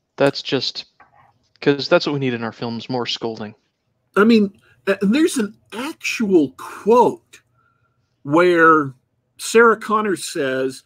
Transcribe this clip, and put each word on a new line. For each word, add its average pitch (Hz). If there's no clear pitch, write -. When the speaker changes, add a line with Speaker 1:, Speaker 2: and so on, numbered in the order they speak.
Speaker 1:
That's 139
just, -
'cause 139
that's 175
what 151
we 143
need 127
in 117
our 113
films, 113
more 123
scolding. 110
Speaker 2:
I 202
mean, 214
uh, 196
there's 285
an 214
actual 202
quote -
where 160
Sarah 220
Connor 214
says, 135